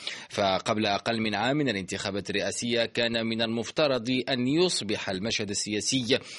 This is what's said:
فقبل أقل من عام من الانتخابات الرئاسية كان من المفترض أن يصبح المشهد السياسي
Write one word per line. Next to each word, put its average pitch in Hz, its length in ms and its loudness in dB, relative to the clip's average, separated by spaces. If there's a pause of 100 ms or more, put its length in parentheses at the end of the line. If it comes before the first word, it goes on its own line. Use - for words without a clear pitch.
(300)
فقبل 104 560 2
أقل 110 340 0
من 107 140 0
عام 120 220 0
من 147 120 2
الانتخابات 98 640 -2
الرئاسية 107 540 0
كان 117 420 0
من 113 160 0
المفترض 117 680 0 (180)
أن 127 200 2
يصبح 135 600 0
المشهد 101 400 -2
السياسي 107 680 0 (200)